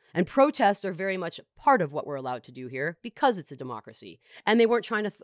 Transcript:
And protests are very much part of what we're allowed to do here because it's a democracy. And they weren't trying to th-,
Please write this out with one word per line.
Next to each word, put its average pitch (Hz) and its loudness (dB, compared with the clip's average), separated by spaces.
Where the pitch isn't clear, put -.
And 175 2
protests 269 4
are 196 -4
very 190 -4
much 170 -8
part 262 4
of 143 -2
what 151 -4
we're 143 -6
allowed 127 -6
to 131 -18
do 127 -12
here 139 -6
because 240 0
it's 160 -12
a 139 -16
democracy. 110 -12
And 226 4
they 226 8
weren't 226 4
trying 214 -2
to 208 -4
th-, - -18